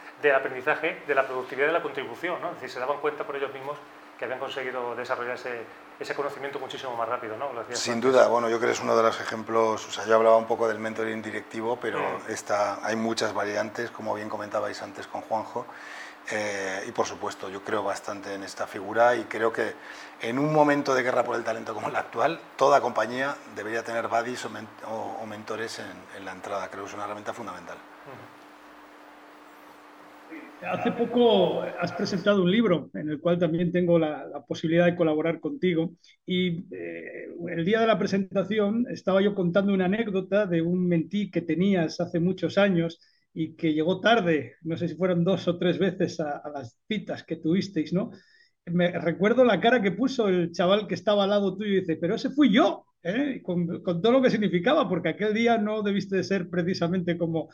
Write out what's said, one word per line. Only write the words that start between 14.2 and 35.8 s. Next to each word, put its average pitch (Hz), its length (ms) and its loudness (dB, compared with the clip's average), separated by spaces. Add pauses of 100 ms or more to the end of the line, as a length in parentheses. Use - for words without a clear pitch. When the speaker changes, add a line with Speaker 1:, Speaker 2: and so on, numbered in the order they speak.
Speaker 2:
comentabais 104 540 -6
antes 104 240 -12
con - 160 -10
Juanjo, 110 440 -6 (640)
eh, 101 580 -4
y 117 40 -10
por 110 120 0
supuesto, 98 460 -8
yo 98 120 -10
creo 104 200 -2
bastante 98 500 -6
en 98 120 -8
esta 95 220 -8
figura 113 480 4
y 113 100 -2
creo 113 280 0
que 107 220 -2 (480)
en 120 160 -2
un 151 160 2
momento 143 400 4
de 127 80 4
guerra 123 200 2
por 117 140 -2
el 117 80 -2
talento 110 300 -4
como 104 140 -6
el 98 80 -4
actual, 143 440 -2 (160)
toda 139 240 6
compañía 123 560 -2 (180)
debería 107 280 -6
tener 113 260 -4
buddies 117 380 -2
o - 20 -8
men-, 110 180 -10 (220)
o, 104 320 -8
o 113 60 -10
mentores 107 540 -8
en, 101 120 -12 (240)
en 98 80 -14
la 98 80 -10
entrada. 92 380 -8
Creo 98 140 -10
que 98 40 -10
es 92 60 -12
una 101 100 -8
herramienta 104 300 -8
fundamental. 90 420 -12
Speaker 1:
Ujú. - 400 -20 (2500)
Speaker 3:
Hace 180 260 0
poco 214 680 4
has - 320 -4
presentado 202 500 2
un 175 80 6
libro 185 440 4
en 151 160 -6
el 151 100 -6
cual 175 180 2
también 170 320 2
tengo 170 280 4
la, 151 260 0
la - 220 -10
posibilidad 170 400 2
de 175 100 4
colaborar 160 440 2
contigo 165 500 0 (340)